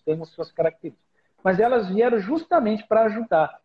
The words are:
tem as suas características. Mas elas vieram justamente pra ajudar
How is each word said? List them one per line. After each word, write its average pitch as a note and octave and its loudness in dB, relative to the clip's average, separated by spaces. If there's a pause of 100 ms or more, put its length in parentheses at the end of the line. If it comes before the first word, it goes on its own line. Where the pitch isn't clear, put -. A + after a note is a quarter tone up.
tem D#3+ -4
as D#3+ -14
suas - -14
características. - -6 (320)
Mas F#3 2
elas A#3 2
vieram A3+ 2
justamente A3+ -2
pra A3 2
ajudar G#3 -2